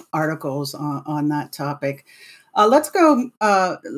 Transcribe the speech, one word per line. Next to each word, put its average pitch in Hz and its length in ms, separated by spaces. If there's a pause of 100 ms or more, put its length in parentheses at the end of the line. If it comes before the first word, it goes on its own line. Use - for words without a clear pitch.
(120)
articles 151 600
on, 147 320
on 151 260
that 147 220
topic. 139 540 (500)
Uh, 208 100
let's 285 240
go, 302 400 (100)
uh, 190 360 (220)